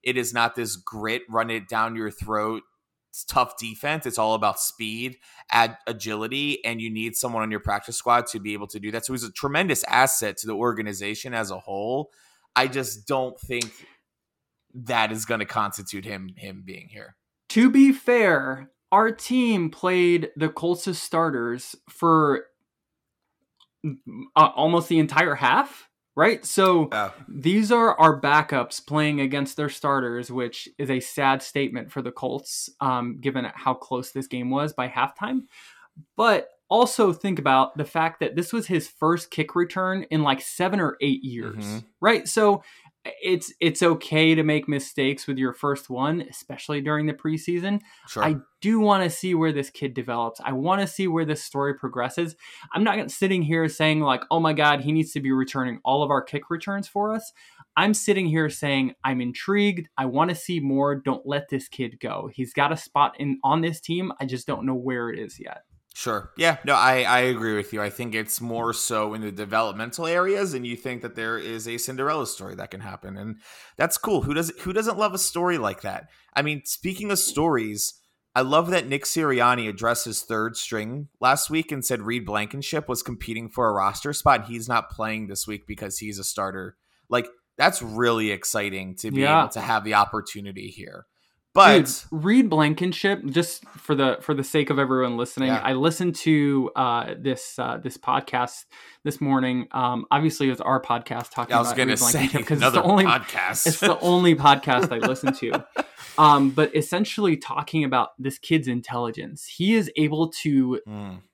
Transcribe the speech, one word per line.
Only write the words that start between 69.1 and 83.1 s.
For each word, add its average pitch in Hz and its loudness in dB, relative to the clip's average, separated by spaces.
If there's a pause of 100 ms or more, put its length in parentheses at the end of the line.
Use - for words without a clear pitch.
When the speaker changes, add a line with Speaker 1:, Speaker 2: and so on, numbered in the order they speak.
Speaker 1:
in 110 -8
the 104 -6
developmental 110 -2
areas, 185 0
and 123 -6
you 120 -6
think 123 -8
that 117 -10
there 113 -4
is 110 -8
a 117 -6
Cinderella 135 -2
story 95 -10
that 95 -12
can 92 -14
happen, 98 -14
and 107 -10 (420)
that's 170 -2
cool. 190 0
Who 139 -4
doesn't, 165 -4
who 185 -6
doesn't 214 -2
love 208 0
a 196 -6
story 175 0
like 101 -4
that? - -10 (240)
I 143 0
mean, 147 -4
speaking 190 -6
of 190 0
stories, 117 0 (400)
I 127 2
love 156 2
that 180 0
Nick 139 -4
Sirianni 123 2
addressed 113 -2
his 110 -6
third 113 -2
string 117 -8 (120)
last 135 2
week 160 -2
and 135 -6
said 117 -2
Reed 113 -4
Blankenship 120 -6
was 123 -4
competing 113 -8